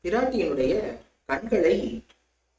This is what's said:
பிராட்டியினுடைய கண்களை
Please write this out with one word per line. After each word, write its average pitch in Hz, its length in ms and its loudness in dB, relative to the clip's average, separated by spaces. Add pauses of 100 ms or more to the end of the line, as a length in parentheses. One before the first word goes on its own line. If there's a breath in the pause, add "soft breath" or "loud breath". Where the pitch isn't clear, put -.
பிராட்டியினுடைய 190 920 0 (300)
கண்களை - 800 0 (540)